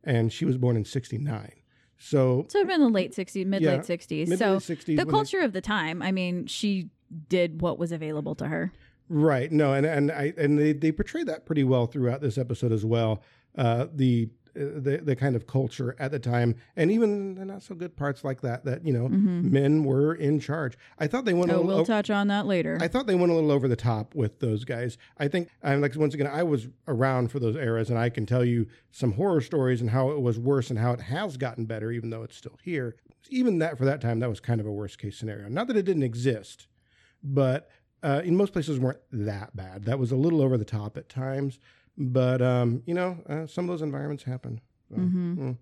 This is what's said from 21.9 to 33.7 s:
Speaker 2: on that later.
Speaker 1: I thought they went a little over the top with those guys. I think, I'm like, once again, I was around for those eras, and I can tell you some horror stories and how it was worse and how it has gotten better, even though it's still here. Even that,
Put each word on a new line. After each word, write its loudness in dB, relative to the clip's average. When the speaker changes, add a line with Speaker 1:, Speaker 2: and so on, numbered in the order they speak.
Speaker 2:
on 2
that 0
later. 0
Speaker 1:
I 0
thought 0
they 2
went 4
a 4
little 4
over 4
the 4
top -2
with -2
those 0
guys. -6
I -2
think, -2
I'm 2
like, 0
once 2
again, 0
I -2
was 0
around 2
for -4
those 0
eras, 0
and 0
I 2
can -4
tell 2
you 2
some -2
horror 2
stories 0
and 0
how 2
it -2
was 0
worse 0
and -2
how 2
it -6
has -4
gotten -6
better, -6
even -6
though -8
it's -14
still -18
here. -6
Even 2
that, -2